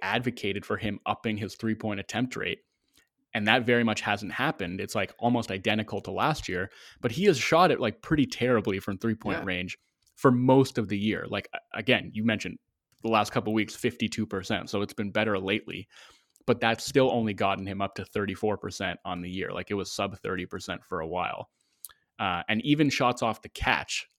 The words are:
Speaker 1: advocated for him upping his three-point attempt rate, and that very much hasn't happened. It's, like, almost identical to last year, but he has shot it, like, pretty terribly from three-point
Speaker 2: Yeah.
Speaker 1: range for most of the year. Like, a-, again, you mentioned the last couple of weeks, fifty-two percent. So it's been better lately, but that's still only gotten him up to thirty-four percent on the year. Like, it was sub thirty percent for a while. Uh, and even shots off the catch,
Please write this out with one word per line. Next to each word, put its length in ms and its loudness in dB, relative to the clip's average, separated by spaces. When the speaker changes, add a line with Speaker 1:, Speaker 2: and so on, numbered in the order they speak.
Speaker 1:
advocated 640 -2
for 100 -2
him 300 -4
upping 320 -2
his 160 -6
three-point 460 -4
attempt 360 -4
rate, 220 -4
and 120 0
that 180 4
very 160 6
much 180 2
hasn't 320 -2
happened. 480 -2
It's, 140 -6
like, 240 -2
almost 320 0
identical 520 -2
to 100 -8
last 360 0
year, 220 -4
but 120 0
he 120 0
has 120 8
shot 340 6
it, 100 2
like, 200 -2
pretty 260 2
terribly 520 2
from 180 -6
three-point 440 -2
Speaker 2:
Yeah. 40 -6
Speaker 1:
range 320 -4
for 160 4
most 480 6
of 100 -2
the 100 -2
year. 300 0
Like, 240 -6
a-, 260 -12
again, 360 2
you 100 -2
mentioned 340 0
the 80 -2
last 220 4
couple 200 0
of 20 2
weeks, 200 0
fifty-two 520 -2
percent. 440 -4
So 100 0
it's 140 -4
been 160 -4
better 280 2
lately, 500 -2
but 140 2
that's 240 2
still 260 4
only 240 2
gotten 320 0
him 160 -4
up 140 -4
to 80 -8
thirty-four 520 -2
percent 480 -6
on 160 -6
the 80 -8
year. 240 -4
Like, 180 -6
it 40 -2
was 160 -4
sub 300 -4
thirty 260 -4
percent 380 -10
for 160 -6
a 60 -4
while. 440 -4
Uh, 280 -2
and 160 0
even 240 4
shots 340 0
off 200 -2
the 60 -14
catch, 580 -2